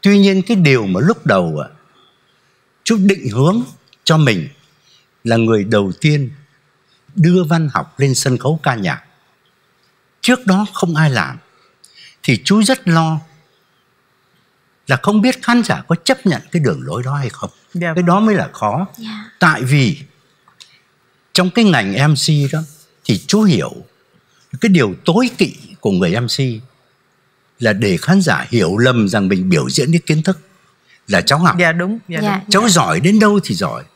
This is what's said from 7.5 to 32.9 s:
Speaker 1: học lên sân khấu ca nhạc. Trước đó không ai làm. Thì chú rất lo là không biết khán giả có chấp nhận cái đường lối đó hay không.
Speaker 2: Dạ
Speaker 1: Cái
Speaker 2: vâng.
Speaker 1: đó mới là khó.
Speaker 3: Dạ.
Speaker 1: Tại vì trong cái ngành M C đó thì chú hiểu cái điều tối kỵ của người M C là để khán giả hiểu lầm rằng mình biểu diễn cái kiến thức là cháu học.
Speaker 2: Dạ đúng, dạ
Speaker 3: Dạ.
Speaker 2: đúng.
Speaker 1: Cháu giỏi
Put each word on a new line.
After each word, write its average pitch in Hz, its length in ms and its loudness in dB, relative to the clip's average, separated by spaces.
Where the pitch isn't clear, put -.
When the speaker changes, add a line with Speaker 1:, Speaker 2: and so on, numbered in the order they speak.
Speaker 1:
học - 260 -6
lên 135 160 0
sân 127 220 -2
khấu 156 260 -2
ca 131 120 -2
nhạc. 85 280 -6
Trước 254 240 0
đó 196 280 2
không 170 220 -4
ai 151 140 2
làm. 78 280 -4
Thì - 220 0
chú 208 180 2
rất 254 240 0
lo 160 320 0
là 131 160 0
không 208 180 2
biết 247 220 0
khán 240 200 2
giả - 240 -4
có 170 160 0
chấp - 220 -2
nhận 143 160 0
cái 175 100 -2
đường 85 220 -2
lối 95 200 -8
đó 131 120 -6
hay 139 140 -6
không. - 200 -12
Speaker 2:
Dạ 175 140 -4
Speaker 1:
Cái 160 80 -4
Speaker 2:
vâng. 175 100 0
Speaker 1:
đó 175 140 4
mới 214 160 2
là 85 180 -2
khó. 113 320 -4
Speaker 3:
Dạ. - 420 -16
Speaker 1:
Tại 156 240 2
vì 127 340 2
trong 180 160 2
cái 233 160 2
ngành 131 460 2
M 147 40 4
C 143 380 0
đó 156 60 -4
thì 107 120 0
chú 214 160 2
hiểu 104 280 2
cái 233 80 0
điều 131 260 2
tối 226 320 2
kỵ 147 180 -2
của 104 120 -2
người 92 300 0
M 120 60 -4
C - 120 -6
là 113 140 0
để 98 240 0
khán 190 240 0
giả 92 280 -2
hiểu 98 280 0
lầm 117 320 2
rằng 101 180 -2
mình 92 220 0
biểu 90 200 0
diễn - 220 -2
cái 170 140 0
kiến 156 180 0
thức 190 160 -2
là 90 140 0
cháu 147 180 0
học. 170 200 2
Speaker 2:
Dạ 170 120 2
đúng, 180 360 -4
dạ 165 140 -8
Speaker 3:
Dạ. 208 160 -2
Speaker 2:
đúng. 196 140 -12
Speaker 1:
Cháu 214 180 2
giỏi 98 300 2